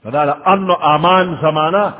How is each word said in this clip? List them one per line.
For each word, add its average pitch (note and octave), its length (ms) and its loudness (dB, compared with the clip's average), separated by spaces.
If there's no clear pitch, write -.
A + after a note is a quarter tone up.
نو A2 60 -12
دا D3 140 0
د D3 200 -2
امن F#3+ 240 2
و F3+ 40 2
امان E3+ 680 2
زمانه D#3+ 580 0